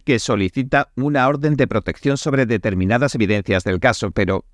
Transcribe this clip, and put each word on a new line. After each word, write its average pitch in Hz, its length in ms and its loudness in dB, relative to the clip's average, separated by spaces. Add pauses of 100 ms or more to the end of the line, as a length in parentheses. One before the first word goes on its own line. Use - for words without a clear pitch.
que 127 140 2
solicita 127 760 -2
una 135 320 2
orden 147 260 0
de 131 140 2
protección 139 480 -2
sobre 135 300 0
determinadas 110 680 0
evidencias 101 480 0
del 92 160 -2
caso, 110 320 0
pero 95 440 0